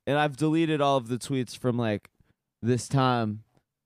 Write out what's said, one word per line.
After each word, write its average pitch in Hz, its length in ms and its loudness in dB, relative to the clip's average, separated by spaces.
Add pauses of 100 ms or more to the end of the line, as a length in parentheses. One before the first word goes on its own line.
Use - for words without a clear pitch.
and 139 100 0
I've 147 200 0
deleted 156 440 2
all 143 160 4
of 117 100 -2
the 123 100 -2
tweets 127 400 -4
from, 120 200 -2
like, 110 320 -2 (520)
this 120 260 0
time 120 560 0 (420)